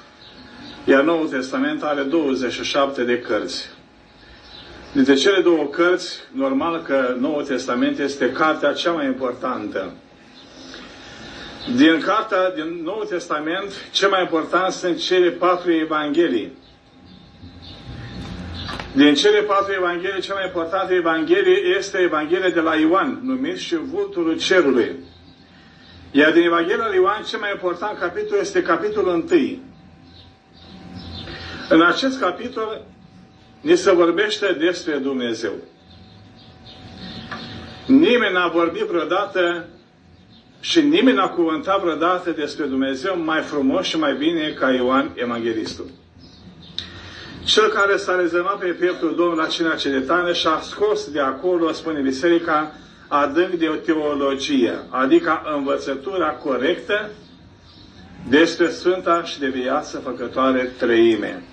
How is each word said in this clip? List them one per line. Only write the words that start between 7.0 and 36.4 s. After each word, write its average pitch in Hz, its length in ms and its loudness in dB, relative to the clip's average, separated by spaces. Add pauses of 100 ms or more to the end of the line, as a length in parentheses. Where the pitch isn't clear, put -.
Noul 147 260 -2
Testament 131 540 -2
este 135 320 -2
cartea 151 420 0
cea - 180 -2
mai 151 140 -2
importantă. 123 880 -6 (1800)
Din 156 240 6
cartea 185 520 0
din 165 320 -6
Noul 202 260 -6
Testament, 170 640 -6 (200)
cel 196 180 2
mai 190 120 2
important 170 500 0
sunt 175 260 -2
cele 180 320 4
patru 180 420 2
evanghelii. 151 840 0 (2250)
Din 285 200 8
cele 208 260 6
patru 196 380 2
evanghelii, 180 440 -2
cea 190 120 -6
mai 190 120 -4
importantă 175 480 -2
evanghelie 180 840 2
este 190 200 -6
Evanghelia 175 520 2
de 170 100 0
la 160 160 2
Ioan, 156 480 2
numit 131 340 -4
și - 180 -6
Vulturul 160 600 -2
Cerului. 139 580 4 (1160)
Iar 151 200 6
din 170 100 6
Evanghelia 220 460 2
lui 196 80 -2
Ioan, 190 280 2
cel - 160 -6
mai 202 120 -4
important 185 480 -4
capitol 202 400 -4
este 175 220 -2
capitolul 180 520 0
întâi. 156 480 0 (2000)
În 165 120 8
acest 175 380 2
capitol 220 680 -4 (760)
ni 160 140 4
se 190 160 4
vorbește 175 680 2
despre 170 360 -2
Dumnezeu. 123 580 -4 (2250)